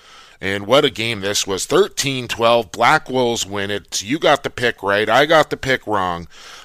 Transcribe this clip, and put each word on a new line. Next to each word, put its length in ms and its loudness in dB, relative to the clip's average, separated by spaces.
And 280 -4
what 160 4
a 60 0
game 280 -6
this 300 -4
was. 180 -4
Thirteen 640 -2
twelve, 420 0
Black 400 0
Wolves 340 0
win 280 -4
it. 320 -8
You 160 -4
got 240 2
the 60 -4
pick 340 -4
right. 240 2
I 180 4
got 240 4
the 60 -4
pick 280 -4
wrong. 440 -2